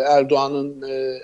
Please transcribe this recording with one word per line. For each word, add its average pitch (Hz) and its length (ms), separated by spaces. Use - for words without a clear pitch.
Erdoğan'ın, 139 720
e, 131 420